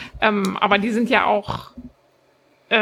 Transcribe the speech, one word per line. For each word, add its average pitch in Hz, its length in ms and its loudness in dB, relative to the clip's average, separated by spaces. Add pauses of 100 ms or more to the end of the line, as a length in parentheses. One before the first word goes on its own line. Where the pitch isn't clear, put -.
(200)
Ähm, 202 400 0
aber 202 200 2
die 214 100 -2
sind 226 200 0
ja 254 140 2
auch, 208 460 -2 (1000)
äh, - 140 0